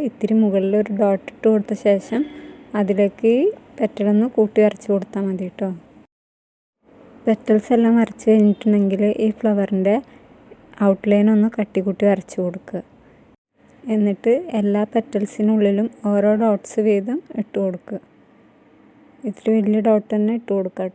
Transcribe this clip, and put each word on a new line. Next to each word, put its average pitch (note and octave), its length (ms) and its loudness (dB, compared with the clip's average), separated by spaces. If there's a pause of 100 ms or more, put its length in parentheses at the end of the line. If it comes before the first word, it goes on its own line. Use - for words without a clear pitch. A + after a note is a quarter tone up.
ഇത്തിരി G#3+ 320 -2
മുകളിൽ G3 400 0
ഒരു G#3 180 -4
ഡോട്ട് G3 320 0
ഇട്ട് - 160 -4
കൊടുത്ത G#3 380 0
ശേഷം G#3 360 0 (600)
അതിലേക്ക് G3+ 560 0
ഈ D#4+ 100 2 (320)
പെറ്റലൊന്ന് G#3+ 560 0
കൂട്ടി G#3+ 300 2
വരച്ച് G#3 280 -4
കൊടുത്താൽ G3 360 -4
മതി F#3 260 -6
ട്ടോ. F#3+ 160 -6 (1500)
പെറ്റൽസ് A3 540 0
എല്ലാം A#3 240 4
വരച്ച് - 300 -2
കഴിഞ്ഞിട്ടുണ്ടെങ്കിൽ G#3 680 2 (240)
ഈ A3 120 0
ഫ്ലവറിൻ്റെ G3+ 580 0 (920)
ഔട്ട്ലൈൻ G3+ 360 2 (100)
ഒന്ന് A3 220 2
കട്ടിക്കൂട്ടി G3 440 -4 (100)
വരച്ച് - 320 -6
കൊടുക്കുക. F3+ 400 -10 (1080)
എന്നിട്ട് G#3 380 0 (280)
എല്ലാ G3+ 220 0 (120)
പെറ്റൽസിനുള്ളിലും G#3+ 920 0 (240)
ഓരോ G3+ 220 2 (100)
ഡോട്ട്സ് A3 460 -2
വീതം G#3 320 0 (220)
ഇട്ട് - 200 -12
കൊടുക്കുക. F#3+ 380 -6 (1300)
ഇത്തിരി - 260 -4
വലിയ G#3+ 320 0
ഡോട്ട് G#3+ 260 2
തന്നെ G#3+ 260 0
ഇട്ട് A#3 160 -14
കൊടുക്കുക F#3 400 -6